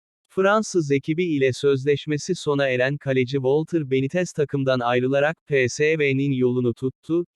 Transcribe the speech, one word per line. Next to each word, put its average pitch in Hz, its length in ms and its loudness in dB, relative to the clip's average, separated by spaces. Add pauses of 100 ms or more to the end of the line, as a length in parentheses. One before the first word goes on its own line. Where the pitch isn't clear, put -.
(280)
Fransız 190 640 0
ekibi 156 340 0
ile 135 280 0
sözleşmesi 143 840 0
sona 143 320 -2
eren 127 300 0
kaleci 131 380 -2
Walter 143 560 0
Benitez 139 400 -2
takımdan 135 480 0
ayrılarak 131 580 0 (100)
P 131 220 2
S 156 300 0
V'nin 139 320 0
yolunu 123 420 2
tuttu. 160 520 -4 (100)